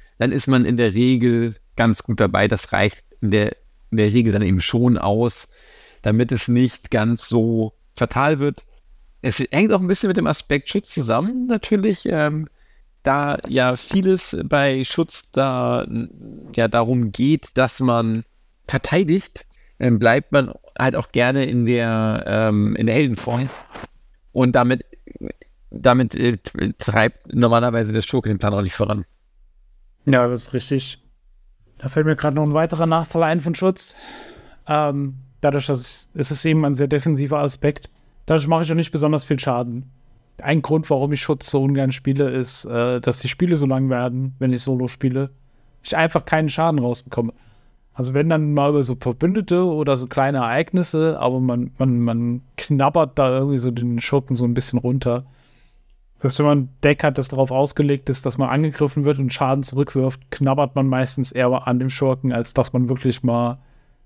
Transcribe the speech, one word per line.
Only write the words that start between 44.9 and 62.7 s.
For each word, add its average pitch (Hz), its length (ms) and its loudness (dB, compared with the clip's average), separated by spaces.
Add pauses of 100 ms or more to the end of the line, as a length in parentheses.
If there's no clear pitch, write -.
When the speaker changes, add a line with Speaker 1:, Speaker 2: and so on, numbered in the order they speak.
Speaker 2:
Ich - 140 -6
einfach 160 280 2
keinen 156 240 0
Schaden 156 300 0
rausbekomme. 120 540 -4 (640)
Also 127 160 -4
wenn 147 160 2
dann 151 240 2
mal 143 180 2
über 147 120 2
so 123 180 -4
Verbündete 175 640 0
oder 151 320 0
so 127 100 -6
kleine 139 320 0
Ereignisse, 156 800 0
aber 127 220 0
man, 123 380 -2
man, 127 220 2
man 120 420 0 (160)
knabbert 143 600 2
da 131 120 4
irgendwie 135 260 0
so 123 140 -2
den 120 300 -2
Schurken 135 360 -2
so 123 80 0
ein 120 80 2
bisschen 123 260 -2
runter. 127 460 -2 (920)
Selbst 135 200 -2
wenn 147 80 4
man 147 120 6
ein 131 100 -2 (160)
Deck 147 180 4
hat, 147 140 0
das 131 120 -4
darauf 135 220 0
ausgelegt 139 600 0
ist, 131 160 -4
dass 127 100 -4
man 170 140 0
angegriffen 143 560 0
wird 147 120 2
und 131 140 -2
Schaden 135 320 0
zurückwirft, 131 680 -2
knabbert 135 460 0
man 135 120 2
meistens 131 440 -2
eher 127 340 0
an 123 120 2
dem 131 100 -2
Schurken, 131 440 -2
als 117 200 -4
dass - 220 0